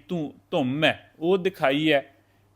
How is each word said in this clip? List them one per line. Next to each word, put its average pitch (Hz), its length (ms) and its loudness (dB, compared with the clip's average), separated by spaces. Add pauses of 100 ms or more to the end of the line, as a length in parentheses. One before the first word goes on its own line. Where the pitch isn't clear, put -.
ਧੁ-, 165 220 -6 (200)
ਧੁੰਮ 147 320 -2
ਹੈ - 360 -2
ਉਹ 175 180 2
ਦਿਖਾਈ 156 560 0
ਹੈ। 135 220 -2 (400)